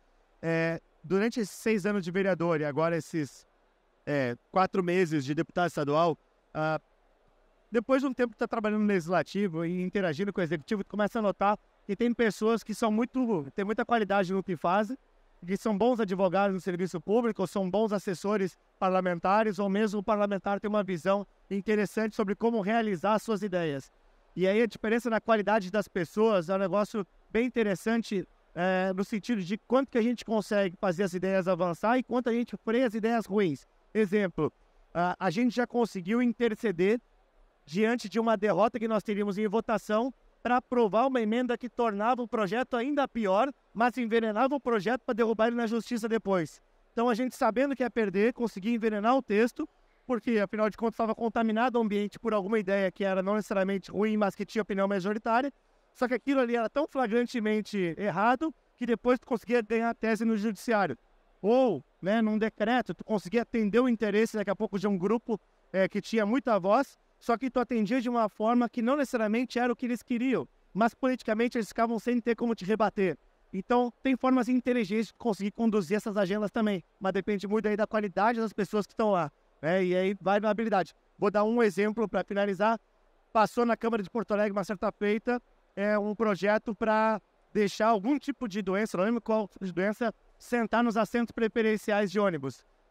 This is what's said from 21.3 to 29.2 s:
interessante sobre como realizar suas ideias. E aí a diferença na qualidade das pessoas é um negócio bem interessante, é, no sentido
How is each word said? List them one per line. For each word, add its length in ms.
interessante 640
sobre 180
como 260
realizar 580
suas 240
ideias. 500
E 120
aí 160
a 40
diferença 440
na 100
qualidade 500
das 160
pessoas 640
é 60
um 40
negócio 480
bem 160
interessante, 800
é, 400
no 100
sentido 380